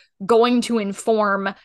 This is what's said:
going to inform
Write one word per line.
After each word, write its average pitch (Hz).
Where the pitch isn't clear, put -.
going 233
to 233
inform 202